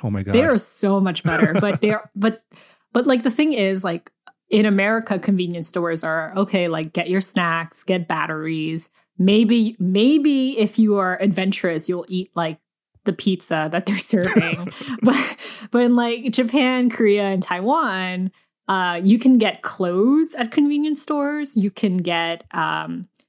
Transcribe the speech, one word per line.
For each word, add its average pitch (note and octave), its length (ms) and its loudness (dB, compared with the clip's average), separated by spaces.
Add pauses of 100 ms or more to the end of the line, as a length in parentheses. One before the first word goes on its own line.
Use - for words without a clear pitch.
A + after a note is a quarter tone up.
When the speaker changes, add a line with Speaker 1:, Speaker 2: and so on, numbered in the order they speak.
Speaker 1:
Oh A#2 60 -4
my G2+ 120 -4
God. G2 140 -4
Speaker 2:
they B3 80 6
are C#4+ 140 2
so G3 420 2
much F#3 240 -2
better. E3 300 2
But G3 280 0
Speaker 1:
<laughs> - 0 -
Speaker 2:
they're, G#3+ 320 0
but, A3 280 -2 (500)
but, B3+ 160 0
like, B3 160 2
the B3+ 80 0
thing D4+ 220 2
is, F#3+ 320 0
like, E3+ 260 -8 (380)
in G#3+ 160 4
America, G#3 540 2
convenience F3 480 -2
stores E3+ 360 -4
are, D#3+ 320 -4
okay, F#3+ 320 0
like, D#3+ 240 -4
get E3+ 180 -4
your F#3+ 120 0
snacks, E3 640 -4
get F3+ 240 -2
batteries. D#3+ 800 -4 (280)
Maybe, G#3+ 640 4
maybe C4 800 2
if G#3+ 200 -2
you G#3 180 4
are F#3 240 0
adventurous, F#3+ 680 0
you'll F3+ 220 -4
eat, F#3 260 -6
like, E3 240 -4 (460)
the F#3+ 80 0
pizza E3 580 -2
that E3+ 140 -4
they're G3 120 -2
serving. F3+ 680 0 (180)
Speaker 1:
<laughs> C4 160 -10
Speaker 2:
But, C4 360 0 (340)
but B3 120 2
in, A#3+ 120 4
like, A#3+ 360 -2
Japan, B3+ 580 2
Korea, G#3 340 2
and F#3+ 180 0
Taiwan, F#3 880 -2 (360)
uh, F3+ 360 0
you G3+ 140 6
can B3+ 200 6
get G#3 240 0
clothes A3 760 2
at A#3 160 -4
convenience D4 500 0
stores. D4 560 -4
You G3 140 2
can F#3 260 -2
get, E3+ 540 -2
um, D#3+ 560 -6 (220)